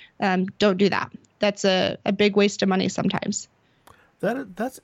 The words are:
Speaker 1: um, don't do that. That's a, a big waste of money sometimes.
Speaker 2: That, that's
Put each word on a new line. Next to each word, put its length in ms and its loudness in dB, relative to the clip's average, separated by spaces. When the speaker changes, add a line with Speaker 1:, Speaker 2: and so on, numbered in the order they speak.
Speaker 1:
um, 260 0
don't 200 2
do 100 4
that. 240 -4
That's 260 0
a, 400 2
a 80 0
big 240 2
waste 260 2
of 60 2
money 200 2
sometimes. 600 -4
Speaker 2:
That, 360 -6
that's 280 -8